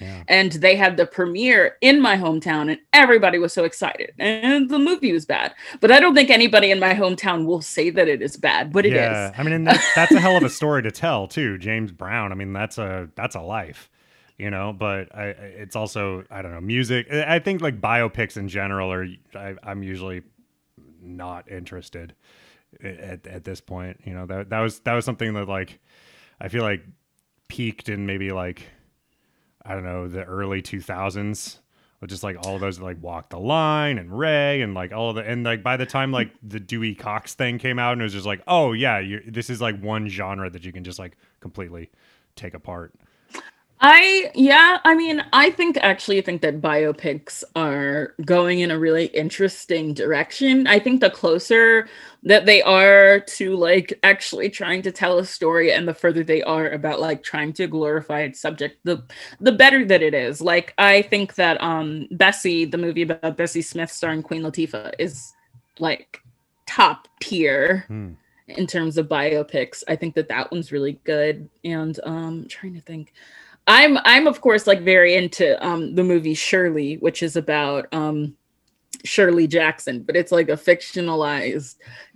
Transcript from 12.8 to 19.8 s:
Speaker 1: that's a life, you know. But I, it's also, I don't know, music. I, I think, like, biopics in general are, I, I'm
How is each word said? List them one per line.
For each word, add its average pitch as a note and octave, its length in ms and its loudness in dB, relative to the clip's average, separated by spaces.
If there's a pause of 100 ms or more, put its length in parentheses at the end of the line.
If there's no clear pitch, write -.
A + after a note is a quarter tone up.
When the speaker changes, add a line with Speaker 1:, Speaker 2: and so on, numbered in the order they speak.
Speaker 1:
that's A2 220 -10
a F2+ 40 -12
life, F2 480 -12 (500)
you G2+ 120 -8
know. G2+ 260 -6
But G2 380 -8
I, G#2 120 -12
it's G2+ 500 -16
also, G2+ 560 -8
I G2 100 -14
don't F2+ 80 -14
know, E2+ 100 -14
music. A#2+ 520 -4
I, D3+ 240 -2
I - 20 0
think, F#3+ 220 -4
like, C3+ 200 -6
biopics A2+ 560 -4
in G2 120 -10
general G2 440 -6
are, F#2 140 -6 (300)
I, G2 260 -14
I'm G2 220 -12